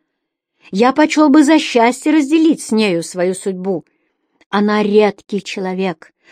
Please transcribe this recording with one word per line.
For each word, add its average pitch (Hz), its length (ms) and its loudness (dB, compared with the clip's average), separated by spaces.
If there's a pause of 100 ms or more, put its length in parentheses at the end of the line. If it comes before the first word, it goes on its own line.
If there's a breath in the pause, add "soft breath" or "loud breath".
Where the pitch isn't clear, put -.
(720 soft breath)
я 233 220 2
почёл 302 380 2
бы 302 120 6
за 302 160 4
счастье 240 540 0
разделить 311 480 2
с - 100 -16
нею 208 320 0
свою 180 300 -4
судьбу. 185 540 -8 (640)
Она 208 320 0
редкий 202 600 0
человек, 185 720 -8 (200 loud breath)